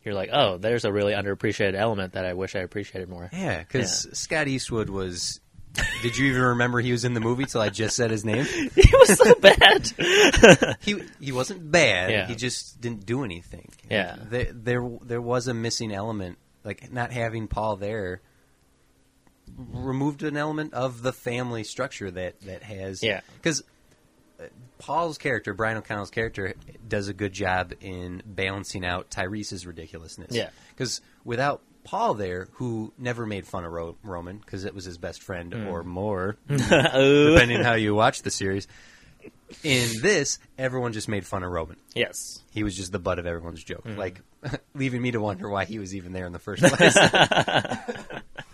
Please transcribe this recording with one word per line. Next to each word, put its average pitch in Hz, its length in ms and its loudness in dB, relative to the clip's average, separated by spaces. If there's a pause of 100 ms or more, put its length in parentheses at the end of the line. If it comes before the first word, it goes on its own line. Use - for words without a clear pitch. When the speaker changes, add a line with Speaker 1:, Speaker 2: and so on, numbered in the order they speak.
Speaker 1:
you're 104 100 -6
like, 95 180 -4
"Oh, 117 240 2
there's 110 300 -2
a 101 60 0
really 101 200 2
underappreciated 101 600 0
element 98 400 -2
that 95 100 -4
I 90 100 -4
wish 92 220 -6
I 95 40 -4
appreciated 92 500 -10
more." 87 220 -12
Speaker 2:
Yeah, 135 320 -4
'cause - 420 -2
Speaker 1:
Yeah. - 80 -20
Speaker 2:
Scott 156 340 -4
Eastwood 120 400 -4
was, 92 520 -6 (640)
did 117 140 -2
you 135 140 2
even 127 100 2
remember 120 400 2
he 123 120 0
was 117 120 -2
in 123 100 0
the 113 60 0
movie 123 240 0
till 120 160 -2
I 104 80 2
just 101 280 -2
said 117 140 0
his 107 140 -4
name? 113 200 0
Speaker 1:
<laughs> 330 300 -4
He - 220 8
was 440 220 10
so - 160 10
bad. 349 1400 8
<laughs> - 20 -20
Speaker 2:
He, 208 220 -4 (180)
he 139 120 -8
wasn't 151 380 -6
bad. 104 400 4
Speaker 1:
Yeah. 101 180 0
Speaker 2:
He 117 60 -6
just 120 460 -8
didn't 117 240 -8
do 123 200 -4
anything. 87 460 -12 (200)
Speaker 1:
Yeah. 95 260 -2 (140)
Speaker 2:
There, 120 220 -2
there, 123 380 -4 (120)
there 120 180 -6
was 120 280 -2
a 123 60 -2
missing 113 380 -4
element. 101 460 -6 (260)
Like, 107 280 -12
not 120 200 -6
having 113 360 -4
Paul 107 280 -2
there 98 460 -6 (1400)
removed 131 640 -4
an 151 140 -4
element 151 380 -4
of 123 280 -4
the 127 100 -2
family 120 520 -6
structure 113 460 -8
that, 90 320 -8
that 95 200 -14
has 98 400 -10
Speaker 1:
Yeah. 101 180 0 (220)
Speaker 2:
'cause, 160 200 -2 (800)
uh, 82 40 -16 (340)
Paul's 156 400 -2
character, 110 340 -2
Brian 110 240 -2
O'Connell's 104 340 -8
character, 107 440 -4 (340)
does 104 200 -2
a 101 60 -8
good 98 200 -4
job 92 460 -2
in 90 440 -12
balancing 98 640 -6
out 90 240 -6
Tyrese's 98 560 -8
ridiculousness. 82 680 -16
Speaker 1:
Yeah. 101 140 -2 (280)
Speaker 2:
'Cause - 260 -8 (220)
without 123 380 -2 (220)
Paul 202 300 -2
there, 92 380 -6
who 113 440 -6
never 120 300 -6
made 98 200 -8
fun 92 200 -10
of 82 60 -10
Ro-, 85 300 -8
Roman, 90 380 -12
'cause 95 240 -12
it 95 100 -10
was 92 100 -12
his 87 140 -14
best 85 240 -12
friend 87 300 -10
Speaker 1:
Mm. 107 180 -8
Speaker 2:
or 85 120 -8
more, 92 600 -4
Speaker 1:
<laughs> - 80 -14
Ooh. 143 840 6
Speaker 2:
depending 123 280 8
how 120 120 4
you 107 200 2
watch 113 280 4
the - 80 -6
series. 98 360 -2 (960)
In 120 380 0
this, 170 380 0 (180)
everyone 127 380 -4
just 107 140 -6
made 101 180 -4
fun 95 160 -6
of 90 80 -6
Roman. 82 260 -6 (180)
Speaker 1:
Yes. - 460 -6 (100)
Speaker 2:
He 107 120 -4
was 104 140 -2
just 95 160 -10
the 101 60 -4
butt 90 200 -2
of 85 80 -8
everyone's 82 360 -8
joke. - 220 -14
Speaker 1:
Mm-hmm. 107 140 -12
Speaker 2:
Like, 92 240 -10 (200)
<laughs> - 320 -12
leaving 127 280 -4
me 123 80 -2
to 117 100 -2
wonder 104 300 -4
why 98 160 -2
he 107 120 -10
was 95 160 -10
even 90 200 -12
there 92 100 -6
in 87 80 -10
the 85 60 -12
first 104 240 -4
place. 170 340 6
Speaker 1:
<laughs> - 1300 2 (320)